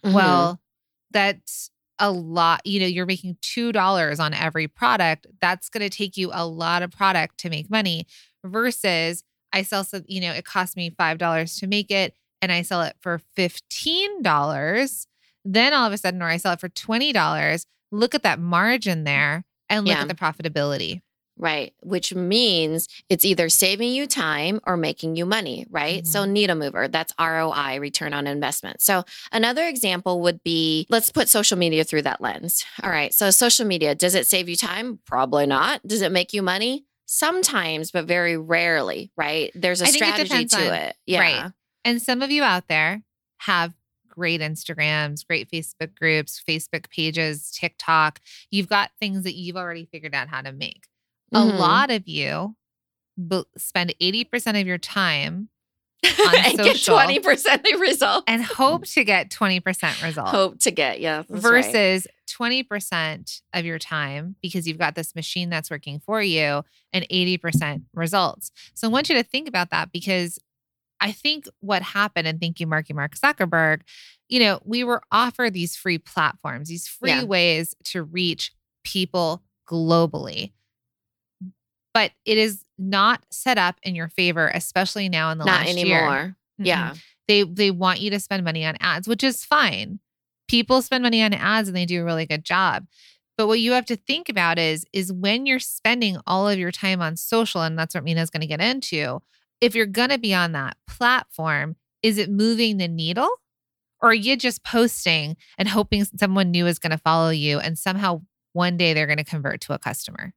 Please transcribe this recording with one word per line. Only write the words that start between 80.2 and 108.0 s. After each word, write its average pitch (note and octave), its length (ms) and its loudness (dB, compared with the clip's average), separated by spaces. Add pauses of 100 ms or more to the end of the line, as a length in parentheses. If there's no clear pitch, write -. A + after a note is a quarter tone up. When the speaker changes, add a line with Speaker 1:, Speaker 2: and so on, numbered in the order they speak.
Speaker 2:
But A3 180 2 (140)
it G#3+ 120 2
is A3 260 0 (140)
not G3 540 0
set B3+ 260 0
up F3+ 240 0
in F#3 140 -6
your E3 140 -6
favor, E3+ 440 0
especially F#3 560 -2
now D#3+ 220 0
in D#3+ 80 -6
the G3 60 -4
Speaker 1:
Not F#3 200 2
Speaker 2:
last F3 120 0
year. F3+ 200 2
Speaker 1:
anymore. D#3 400 0 (240)
Speaker 2:
Mm-mm. F#3+ 40 -2
Speaker 1:
Yeah. C#3+ 280 0 (340)
Speaker 2:
They, G#3 160 6
they G3 280 2
want F#3 280 2
you G#3 120 -4
to G3+ 80 -2
spend F#3+ 240 -4
money D#3+ 220 -2
on D#3 140 -4
ads, F3+ 280 -2
which A3+ 160 -2
is C4 200 0
fine. F#3+ 560 0 (480)
People A#3+ 340 4
spend B3+ 220 -2
money A#3 180 4
on G#3+ 120 4
ads G#3 340 0
and F3+ 80 -6
they F3+ 100 0
do F3 160 -2
a E3+ 40 -2
really E3 200 0
good D#3 180 -4
job. F3 440 0 (500)
But A3 100 2
what A3+ 120 4
you A3+ 120 2
have B3 160 2
to A#3+ 80 -2
think - 340 -6
about E3+ 300 2
is, D#3+ 340 0
is F#3+ 200 -2
when G3+ 320 0
you're C4 140 2
spending A3 580 0 (100)
all F#3+ 220 2
of G3 100 2
your F3 120 -2
time F#3+ 300 -2
on E3 140 -2
social, G#3+ 460 0
and D#3+ 160 -2
that's D#3+ 180 -4
what D#3 80 -2
Mina's E3 260 0
gonna D#3 180 -6
get D3+ 140 -2
into, F3 600 -2 (400)
if A#3 140 4
you're A3+ 100 2
gonna A#3+ 320 0
be A3+ 160 0
on F3 200 2
that C#3 240 -6 (100)
platform, D#3+ 880 -2 (280)
is A3 140 4
it G3 120 -2
moving A3 480 2
the F3+ 100 0
needle? E3+ 420 0 (720)
Or A3+ 80 8
are A3+ 40 8
you A3+ 220 2
just B3 280 -2
posting E3 760 2 (200)
and G3 100 0
hoping G#3 380 2
someone F#3+ 460 2
new F3 140 2
is E3+ 140 2
gonna D#3+ 180 -2
follow D#3+ 320 4
you D3 300 2
and D#3+ 180 -4
somehow F#3 440 -2 (320)